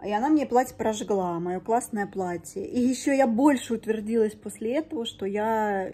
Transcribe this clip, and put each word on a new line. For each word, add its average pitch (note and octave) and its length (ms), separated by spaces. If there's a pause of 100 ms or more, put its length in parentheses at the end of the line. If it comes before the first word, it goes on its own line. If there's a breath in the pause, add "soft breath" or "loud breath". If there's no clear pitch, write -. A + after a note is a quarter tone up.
И G3+ 80
она A3+ 160
мне D4+ 180
платье B3 300
прожгла, G3+ 640
моё F3+ 200
классное A3 460
платье. F#3 600
И B3 140
ещё B3+ 320
я C4+ 140
больше A#3+ 480
утвердилась G#3+ 600
после A3 420
этого, D#4 300
что - 200
я G#3 680